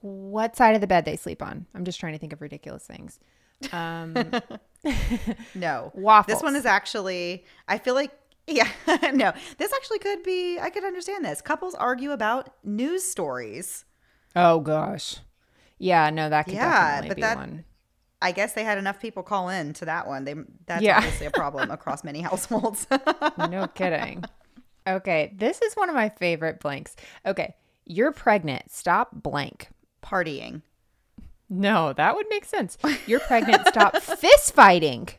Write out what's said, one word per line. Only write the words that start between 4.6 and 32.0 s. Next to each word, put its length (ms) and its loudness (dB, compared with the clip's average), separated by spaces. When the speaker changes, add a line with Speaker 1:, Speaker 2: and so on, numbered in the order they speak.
Speaker 1:
<laughs> 720 -4
Speaker 2:
No. 380 -6
Speaker 1:
Waffles. 440 6
Speaker 2:
This 60 -4
one 120 0
is 100 -2
actually, 800 -2
I 100 -2
feel 160 -2
like, 180 0
yeah, 200 2
<laughs> 260 2
no. 180 4
This 140 -4
actually 280 -4
could 240 -4
be, 360 -4
I 120 -4
could 120 -8
understand 400 -6
this. 180 -6
Couples 340 -6
argue 360 -4
about 420 -2
news 400 -4
stories. 840 -8
Speaker 1:
Oh, 240 6
gosh. 580 -4
Yeah, 320 4
no, 200 -2
that 160 2
could 100 -10
Speaker 2:
Yeah, 160 0
Speaker 1:
definitely 80 -8
Speaker 2:
but 80 -2
Speaker 1:
be 40 -4
Speaker 2:
that, 160 0
Speaker 1:
one. 280 -14
Speaker 2:
I 100 0
guess 220 -4
they 100 -4
had 140 -2
enough 240 -6
people 220 -10
call 260 -4
in 240 -6
to 120 -12
that 220 -6
one. 160 -8
They, 100 -10
that's 160 -4
Speaker 1:
Yeah. 160 6
Speaker 2:
obviously 300 0
a 40 -8
problem 400 -2
Speaker 1:
<laughs> 0 -
Speaker 2:
across 320 -8
many 180 -10
households. 680 -4
<laughs> 460 0
Speaker 1:
No 180 -4
kidding. 560 -4
Okay, 480 0
this 260 -2
is 120 0
one 160 0
of 60 -2
my 140 2
favorite 520 -2
blanks. 340 -8
Okay, 300 -4
"You're 280 0
pregnant. 580 0
Stop 380 0
blank." 460 -6
Speaker 2:
Partying. 600 -6
Speaker 1:
No, 420 2
that 240 2